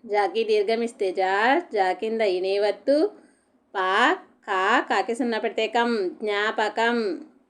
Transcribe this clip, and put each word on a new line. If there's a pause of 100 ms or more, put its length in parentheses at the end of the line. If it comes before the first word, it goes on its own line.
జాకి
దీర్ఘమిస్తే
జా, (100)
జా
కింద
ఇని
ఒత్తు. (640)
పా, (340)
కా,
కాకి
సున్నా
పెడితే
కం, (120)
జ్ఞాపకం. (260)